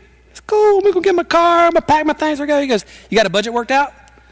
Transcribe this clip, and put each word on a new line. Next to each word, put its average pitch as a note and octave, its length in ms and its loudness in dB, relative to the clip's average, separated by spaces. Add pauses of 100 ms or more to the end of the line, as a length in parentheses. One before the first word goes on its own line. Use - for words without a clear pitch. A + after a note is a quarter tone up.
(320)
It's - 80 -20
cool. G#4+ 360 2
Let F#4+ 100 0
me G4 80 4
go F4+ 80 0
get F#4 140 0
my F4 80 -2
car. E4+ 420 2
I'm E4+ 80 2
gonna E4 120 0
pack D4+ 200 0
my D4+ 80 -2
things. D4+ 260 -4
We C#4+ 80 -6
go." D4 140 0
He C#4 60 -4
goes, A3+ 180 -2 (240)
"You F#3 80 0
got G#3+ 80 2
a F#3 40 -4
budget G#3 220 -4
worked A#3+ 200 -6
out?" C4+ 200 0 (400)